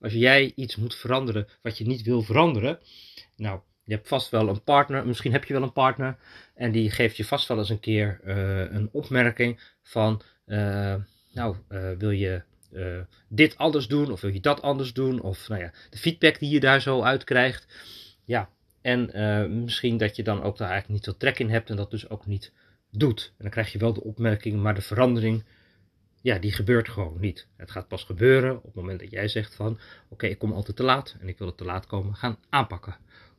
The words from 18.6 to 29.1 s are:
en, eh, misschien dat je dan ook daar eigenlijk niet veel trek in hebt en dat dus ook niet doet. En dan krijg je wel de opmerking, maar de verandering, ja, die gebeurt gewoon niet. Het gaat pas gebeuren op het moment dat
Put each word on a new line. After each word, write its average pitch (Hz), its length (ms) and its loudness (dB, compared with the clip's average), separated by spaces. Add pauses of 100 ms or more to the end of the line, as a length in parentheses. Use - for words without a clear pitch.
en, 123 320 0
eh, 104 340 2
misschien 117 500 -2
dat 110 200 0
je 117 60 -4
dan 104 200 -2
ook 98 160 -2
daar 98 120 -4
eigenlijk 98 300 -2
niet - 40 -12
veel 95 120 -6
trek 131 220 -2
in 113 120 0
hebt 113 200 0
en 107 60 -4
dat 101 140 -4
dus 104 180 -8
ook - 180 -12
niet 101 260 -6 (380)
doet. 117 380 0
En - 140 -20
dan 104 80 -6
krijg 107 220 -4
je 107 60 -6
wel 117 140 2
de 107 100 -6
opmerking, 107 600 -2
maar 107 120 2
de 98 60 -4
verandering, 113 640 2 (760)
ja, 113 180 2
die 101 140 -2
gebeurt 113 360 2
gewoon 85 320 -6
niet. 98 360 -6
Het - 140 -18
gaat - 180 -12
pas - 160 -10
gebeuren 127 520 4
op - 80 -16
het - 100 -20
moment 92 260 -10
dat 98 100 -18